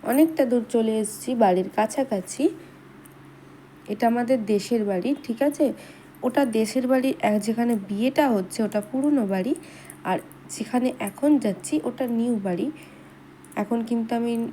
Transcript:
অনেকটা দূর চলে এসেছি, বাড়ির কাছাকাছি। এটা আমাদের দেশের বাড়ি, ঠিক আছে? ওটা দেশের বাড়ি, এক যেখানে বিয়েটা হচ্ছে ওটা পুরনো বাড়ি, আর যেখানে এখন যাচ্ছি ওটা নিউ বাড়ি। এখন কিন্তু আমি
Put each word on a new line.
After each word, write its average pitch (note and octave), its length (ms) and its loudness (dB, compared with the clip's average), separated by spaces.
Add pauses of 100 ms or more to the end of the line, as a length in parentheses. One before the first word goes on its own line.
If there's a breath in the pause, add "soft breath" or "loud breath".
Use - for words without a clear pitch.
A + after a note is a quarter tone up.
অনেকটা D4 420 4
দূর A#3+ 180 2 (100)
চলে A3 280 2
এসেছি, - 340 -6
বাড়ির F#3+ 420 4
কাছাকাছি। A3 640 -2 (1500 loud breath)
এটা G#3 160 -2
আমাদের A#3+ 380 2
দেশের G#3+ 440 0
বাড়ি, F#3+ 200 0 (140)
ঠিক A#3 180 -6
আছে? D4 240 2 (580 loud breath)
ওটা B3+ 180 2 (180)
দেশের A#3 280 0
বাড়ি, C4 220 2 (120)
এক G#3 140 2 (120)
যেখানে A#3 260 0 (140)
বিয়েটা B3+ 380 2 (100)
হচ্ছে F#3 280 -2
ওটা G#3 260 -2
পুরনো C4+ 340 2 (100)
বাড়ি, G3 200 0 (560 loud breath)
আর - 80 0 (380)
যেখানে B3 320 -2 (120)
এখন A#3+ 300 -2 (100)
যাচ্ছি G#3+ 340 -2 (100)
ওটা A#3+ 220 -4 (140)
নিউ A#3+ 160 0 (100)
বাড়ি। F#3 220 0 (920 loud breath)
এখন A#3 180 -2 (100)
কিন্তু A#3 260 -2
আমি A#3 180 0 (200)